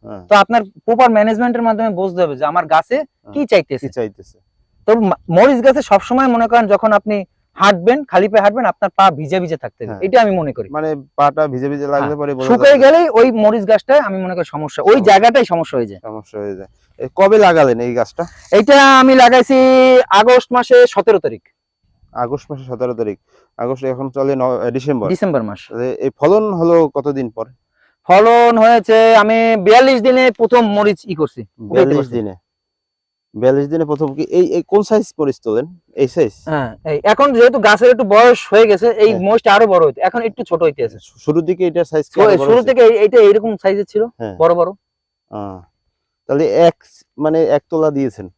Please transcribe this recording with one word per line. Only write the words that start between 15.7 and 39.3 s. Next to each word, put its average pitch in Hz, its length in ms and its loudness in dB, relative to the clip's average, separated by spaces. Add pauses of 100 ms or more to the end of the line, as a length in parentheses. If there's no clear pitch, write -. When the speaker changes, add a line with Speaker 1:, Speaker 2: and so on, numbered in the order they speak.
Speaker 2:
হয়ে 117 100 -4
যায়। 98 160 -20
Speaker 1:
সমস্যা 110 360 -16
হয়ে 104 160 -10
যায়। 95 140 -20 (300)
এ, 127 60 -10 (100)
কবে 196 220 4
লাগালেন 165 420 4
এই 120 140 -6
গাছটা? 120 300 -6 (280)
Speaker 2:
এইটা 269 480 4
আমি 262 160 4
লাগাইছি 254 420 4 (520)
আগস্ট 233 420 2
মাসে 247 260 2 (100)
সতেরো 202 320 0
তারিখ। 113 240 -10 (680)
Speaker 1:
আগস্ট 123 340 -8
মাসে 135 160 -14
সতেরো 123 300 -8
তারিখ। 107 240 -8 (420)
আগস্ট 127 260 -8
এখন 131 240 -8
চলে 139 260 -4
ন-, 123 360 -4
ডিসেম্বর। 127 380 -6
Speaker 2:
ডিসেম্বর 175 340 -4
মাস। 101 180 -14 (100)
Speaker 1:
এ, 110 40 -16 (240)
এই 135 100 -4
ফলন 185 340 0 (100)
হলো 170 220 0 (140)
কতদিন 139 400 -6
পর? 113 160 -12 (640)
Speaker 2:
ফলন 233 500 4
হয়েছে, 226 580 4
আমি 214 220 2 (260)
বিয়াল্লিশ 247 380 4
দিনে 254 300 2
প্রথম 233 360 0
মরিচ 208 380 -2
ই 190 100 -10
করছি, 147 260 -6 (200)
Speaker 1:
বিয়াল্লিশ 131 360 0
Speaker 2:
করছি। 131 160 -6
Speaker 1:
দিনে? 107 200 -8 (1040)
বিয়াল্লিশ 135 320 0
দিনে 160 180 -4
প্রথম 147 280 -4
কি 147 160 -8
এই, 180 240 0
এই 170 140 -4
কোন 202 140 0
সাইজ 208 320 -2
মরিচ 143 300 -4
তোলেন? 117 220 -4 (300)
এই 131 120 -2
সাইজ? 123 260 -2 (120)
Speaker 2:
হ্যাঁ, 143 240 -6 (160)
এই 151 180 -6
এখন 285 300 0
যেহেতু 240 260 4
গাছের 208 300 2
একটু 247 140 2
বয়স 226 360 4 (100)
হয়ে 220 180 4
গেছে, 202 240 0
এই 214 180 2
Speaker 1:
হ্যাঁ। 185 120 -4
Speaker 2:
মরিচটা 208 320 0